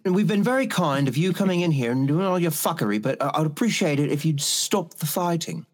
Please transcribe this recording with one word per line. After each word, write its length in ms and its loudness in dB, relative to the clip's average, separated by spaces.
we've 220 2
been 160 2
very 240 2
kind 400 0
of 100 -2
you 160 2
coming 280 0
in 100 2
here 200 0
and 160 0
doing 180 2
all 120 0
your 140 0
fuckery, 500 -2
but 200 -2
uh, 120 -2
I'd 120 0
appreciate 540 0
it 120 0
if 120 -2
you'd 180 0
stop 540 -2
the 100 -8
fighting. 680 -2